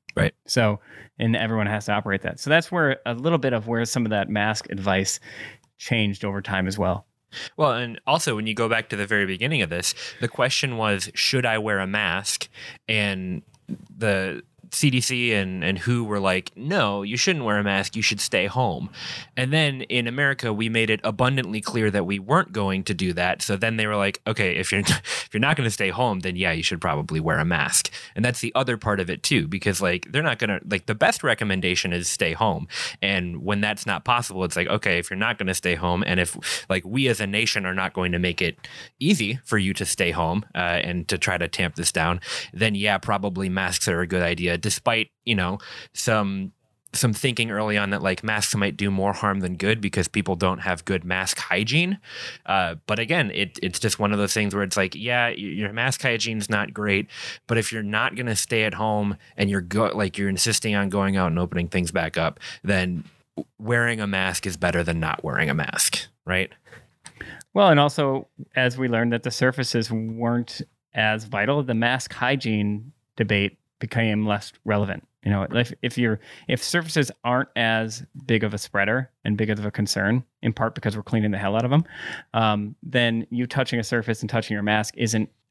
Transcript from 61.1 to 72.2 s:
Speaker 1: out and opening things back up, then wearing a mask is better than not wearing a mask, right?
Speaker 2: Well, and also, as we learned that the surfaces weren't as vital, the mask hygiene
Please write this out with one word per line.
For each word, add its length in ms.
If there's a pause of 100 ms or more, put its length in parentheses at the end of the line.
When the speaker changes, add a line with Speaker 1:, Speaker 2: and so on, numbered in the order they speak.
Speaker 1:
out 120
and 100
opening 300
things 240
back 260
up, 220 (240)
then 400 (560)
wearing 420
a 60
mask 400
is 100
better 240
than 180
not 240
wearing 280
a 20
mask, 540 (180)
right? 260 (1000)
Speaker 2:
Well, 160
and 100
also, 480 (280)
as 200
we 120
learned 260
that 80
the 100
surfaces 600
weren't 720 (320)
as 300
vital, 360
the 140
mask 380
hygiene 800 (240)